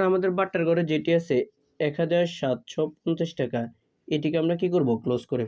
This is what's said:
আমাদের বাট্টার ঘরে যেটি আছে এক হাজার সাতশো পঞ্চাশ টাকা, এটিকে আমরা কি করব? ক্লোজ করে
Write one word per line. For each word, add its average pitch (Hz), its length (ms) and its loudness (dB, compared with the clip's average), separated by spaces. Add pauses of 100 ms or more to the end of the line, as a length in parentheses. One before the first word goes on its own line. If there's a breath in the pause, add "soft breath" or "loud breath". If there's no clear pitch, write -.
আমাদের 185 300 2
বাট্টার 185 300 0
ঘরে 170 220 4
যেটি 156 280 0
আছে 165 180 0 (440)
এক 147 220 0
হাজার 175 220 2 (140)
সাতশো 131 440 -4 (200)
পঞ্চাশ 165 280 -2 (100)
টাকা, 123 200 -2 (480)
এটিকে 156 340 -2
আমরা 165 180 0
কি 185 140 0
করব? 147 140 2 (160)
ক্লোজ 120 260 0
করে 123 180 -2